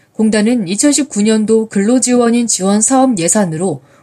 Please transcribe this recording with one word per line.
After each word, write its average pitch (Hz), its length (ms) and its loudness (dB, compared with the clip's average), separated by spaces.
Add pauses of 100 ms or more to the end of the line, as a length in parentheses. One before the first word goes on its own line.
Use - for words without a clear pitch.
(140)
공단은 214 540 0
이천십구 269 540 -2
년도 220 480 0
근로지원인 240 760 0
지원 202 340 0
사업 262 380 0
예산으로 170 640 -2 (200)